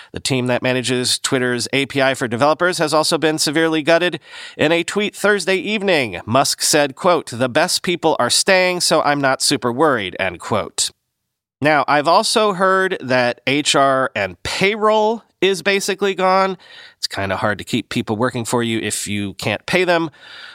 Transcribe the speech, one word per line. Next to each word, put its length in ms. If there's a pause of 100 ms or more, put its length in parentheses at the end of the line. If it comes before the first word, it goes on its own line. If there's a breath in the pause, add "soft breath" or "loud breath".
(120 loud breath)
The 80
team 280
that 140
manages 560
Twitter's 540
A 140
P 160
I 120
for 140
developers 500
has 160
also 240
been 200
severely 440
gutted. 360 (380 loud breath)
In 160
a 100
tweet 320
Thursday 400
evening, 720
Musk 340
said, 360
quote, 360
"The 160
best 340
people 360
are 120
staying, 500
so 220
I'm 180
not 220
super 300
worried," 460
end 220
quote. 500 (680)
Now, 260
I've 220
also 460
heard 460
that 460
H 300
R 400
and 260
payroll 800 (180)
is 220
basically 520
gone. 440 (400 loud breath)
It's 80
kinda 300
hard 220
to 60
keep 260
people 260
working 280
for 180
you 180
if 260
you 280
can't 320
pay 180
them 260 (440 loud breath)